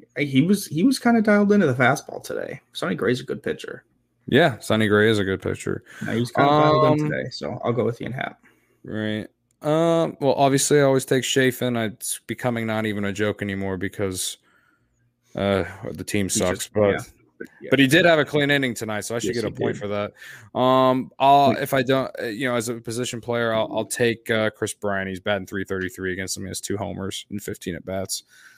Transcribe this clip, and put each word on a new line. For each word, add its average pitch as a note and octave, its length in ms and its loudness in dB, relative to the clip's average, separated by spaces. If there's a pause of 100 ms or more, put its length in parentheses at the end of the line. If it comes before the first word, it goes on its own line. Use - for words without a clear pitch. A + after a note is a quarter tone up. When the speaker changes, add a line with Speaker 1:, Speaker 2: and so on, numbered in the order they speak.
(160)
Speaker 1:
he C3+ 260 2
was, F#3+ 240 2
he D#3 160 -2
was C4 160 4
kinda A#3 240 4
dialed G#3 300 4
into G3+ 140 6
the B2+ 80 2
fastball B2+ 480 0
today. - 380 -8 (120)
Sonny F3+ 220 -4
Gray's B2 260 0
a C3+ 40 -14
good C#2 180 -8
pitcher. - 420 -10 (440)
Speaker 2:
Yeah, C3+ 300 4
Sonny A2 300 0
Gray G#2 220 6
is G#2+ 80 2
a G2 60 0
good F#2+ 180 -2
pitcher. - 420 -6 (220)
Speaker 1:
Yeah, G2+ 80 -6
he A2+ 60 0
was B2 100 -4
kinda C#3 200 2
dialed D3+ 500 4
in D3+ 40 -2
Speaker 2:
Um, D3+ 60 -2
Speaker 1:
today, B2+ 200 -6
so - 340 -10
I'll A#2+ 80 0
go A#2 120 -2
with A#2 160 -4
Ian - 120 -8
Happ. - 280 -10 (440)
Speaker 2:
Right. G#2+ 420 -6 (360)
Um, E3 580 2
well, C#3 140 2
obviously, C#3 460 4
I - 20 6
always C3+ 220 4
take C3 200 2
Chafin. B2+ 520 0
It's - 500 -6
becoming A#2 400 -4
not A2 200 -2
even G#2 180 -2
a G2+ 80 -2
joke G#2 300 -2
anymore G2 340 -4
because, F#2+ 600 -6 (960)
uh, G2 300 0 (280)
the - 120 -12
team G2+ 220 -2
Speaker 1:
He F2+ 40 -6
Speaker 2:
sucks, F#2+ 300 0
Speaker 1:
just, - 120 -10
Speaker 2:
but G#2 180 4
Speaker 1:
yeah. F#2 80 -2 (640)
Yeah. - 100 -16
Speaker 2:
but C3 80 4
he C#3 80 6
did D#3+ 200 6
have E3 120 6
a C#3+ 60 2
clean C#3+ 260 0
inning C3+ 240 0
tonight, G#2+ 260 -6
so A#2 140 -8
I A#2 40 -2
should A2+ 160 -4
Speaker 1:
Yes, A#2+ 80 -2
Speaker 2:
get - 20 -4
a G2 100 -6
Speaker 1:
he - 80 -6
Speaker 2:
point A2 120 -2
Speaker 1:
did. G#2 60 -12
Speaker 2:
for G#2 80 -6
that. - 680 -8
Um, C3 600 4
I'll, C#3 320 6
Speaker 1:
Wait. - 120 0
Speaker 2:
if C#3 120 -2
I C3+ 80 2
don't, C3 280 0 (100)
uh, G2 60 -6
you A#2+ 220 -4
know, A#2+ 80 -2
as A2+ 120 -2
a B2 60 -6
position A#2 460 -6
player, A#2 320 -2
I'll, A2 200 0
I'll A2 140 -2
take, A#2 440 0
uh, A2 200 2
Chris - 240 -6
Bryant. G2 340 -4
He's F#2 120 -8
batting G2 260 -2
three F#2+ 180 -6
thirty-three F#2 480 -6
against F#2 240 -6
him. G2 80 -12
He F#2+ 40 -10
has F#2 120 -10
two G2+ 160 -6
homers F#2+ 540 -8
and G2+ 120 -10
fifteen F#2+ 320 -8
at-bats. F#2+ 480 -8 (360)